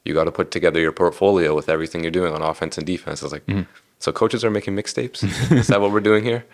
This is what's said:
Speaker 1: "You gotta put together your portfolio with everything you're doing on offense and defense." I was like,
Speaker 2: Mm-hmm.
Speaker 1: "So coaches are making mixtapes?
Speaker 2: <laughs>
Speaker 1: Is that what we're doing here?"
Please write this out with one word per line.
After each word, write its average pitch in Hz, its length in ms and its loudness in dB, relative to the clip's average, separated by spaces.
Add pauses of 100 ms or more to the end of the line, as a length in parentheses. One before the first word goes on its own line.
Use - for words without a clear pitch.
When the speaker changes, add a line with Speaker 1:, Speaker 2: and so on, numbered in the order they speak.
Speaker 1:
"You 76 100 -4
gotta 80 180 2
put - 180 -2
together 82 300 2
your 80 120 2
portfolio 90 640 2
with 73 140 -2
everything 80 340 -2
you're 82 80 -4
doing 87 240 0
on 78 80 -4
offense 80 340 -4
and 82 100 -6
defense." 78 360 -6
I 73 40 -10
was 69 60 -8
like, 76 140 -12
Speaker 2:
Mm-hmm. 98 160 -2 (360)
Speaker 1:
"So - 140 -2
coaches 113 320 0
are 113 60 2
making 101 260 -4
mixtapes? 123 460 -6
Speaker 2:
<laughs> 104 300 -2
Speaker 1:
Is 123 160 4
that 101 120 4
what 101 120 4
we're 104 80 2
doing 107 240 4
here?" 117 300 -2